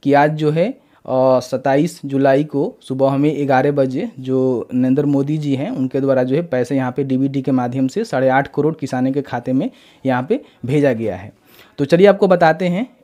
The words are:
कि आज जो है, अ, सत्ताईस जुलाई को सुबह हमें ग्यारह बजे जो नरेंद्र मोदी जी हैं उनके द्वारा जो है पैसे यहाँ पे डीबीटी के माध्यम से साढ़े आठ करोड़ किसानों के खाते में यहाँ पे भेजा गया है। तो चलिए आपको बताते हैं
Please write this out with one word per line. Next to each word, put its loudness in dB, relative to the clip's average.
कि 2
आज 4
जो 0
है, 0
अ, 0
सत्ताईस -2
जुलाई 2
को -4
सुबह 0
हमें 0
ग्यारह 2
बजे -2
जो -2
नरेंद्र 2
मोदी 0
जी -2
हैं -6
उनके -4
द्वारा 2
जो -2
है -2
पैसे -2
यहाँ -2
पे -4
डीबीटी -2
के -2
माध्यम -2
से -4
साढ़े 0
आठ 2
करोड़ 0
किसानों -4
के -4
खाते -6
में -2
यहाँ -2
पे -2
भेजा 2
गया -4
है। -16
तो 0
चलिए 6
आपको 4
बताते 4
हैं -2